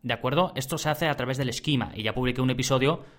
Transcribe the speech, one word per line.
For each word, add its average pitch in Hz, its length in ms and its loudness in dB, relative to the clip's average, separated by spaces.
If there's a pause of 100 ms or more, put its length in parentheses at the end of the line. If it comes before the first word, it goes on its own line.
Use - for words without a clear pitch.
¿de 120 120 -2
acuerdo? 147 400 2
Esto 151 240 -4
se 156 100 -2
hace 156 200 0
a 139 80 0
través 127 200 -2
del 131 140 -2
esquema, 123 440 0
y 107 100 -4
ya 107 100 0
publiqué 127 260 0
un 127 100 2
episodio, 131 540 2 (140)